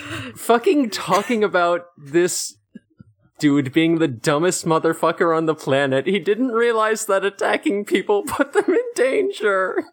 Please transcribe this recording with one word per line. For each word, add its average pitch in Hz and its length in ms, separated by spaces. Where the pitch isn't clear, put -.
Fucking 240 540
talking 208 540
about 175 380
this 170 580
dude 143 340
being 165 280
the 160 80
dumbest 151 580
motherfucker 165 720
on 165 80
the 156 80
planet. 135 540
He 196 100
didn't 208 320
realize 220 560
that 196 180
attacking 202 600
people 202 380
<laughs> - 0
put - 300
them 403 140
in 381 120
danger. 392 960